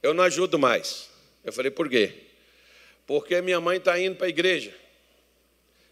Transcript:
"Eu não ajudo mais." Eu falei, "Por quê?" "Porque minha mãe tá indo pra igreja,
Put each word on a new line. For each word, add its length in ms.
"Eu 100
não 100
ajudo 360
mais." 500
Eu 80
falei, 200
"Por 180
quê?" 240
"Porque 340
minha 180
mãe 200
tá 200
indo 160
pra 140
igreja, 420